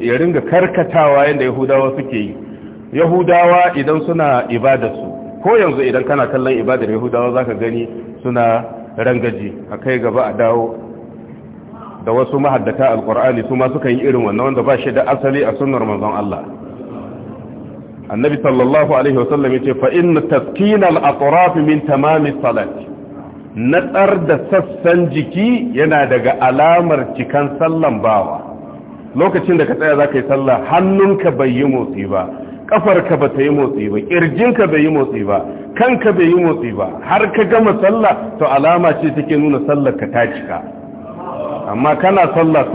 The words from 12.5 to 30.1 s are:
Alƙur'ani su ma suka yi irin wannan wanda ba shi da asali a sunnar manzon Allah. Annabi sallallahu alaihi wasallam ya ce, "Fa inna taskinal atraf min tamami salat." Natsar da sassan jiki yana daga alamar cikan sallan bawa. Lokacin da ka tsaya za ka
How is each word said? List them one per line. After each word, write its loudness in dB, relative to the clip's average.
Alƙur'ani 0
su -2
ma 2
suka -2
yi 0
irin 2
wannan 0
wanda 0
ba 2
shi -4
da 2
asali 0
a 0
sunnar 0
manzon -2
Allah. -6
Annabi 0
sallallahu 2
alaihi 2
wasallam 0
ya 0
ce, -2
"Fa 2
inna 2
taskinal 2
atraf 2
min 2
tamami 2
salat." -2
Natsar 2
da 2
sassan 2
jiki -2
yana 2
daga 2
alamar 4
cikan -2
sallan 0
bawa. 0
Lokacin 2
da 2
ka -2
tsaya 2
za 4
ka -2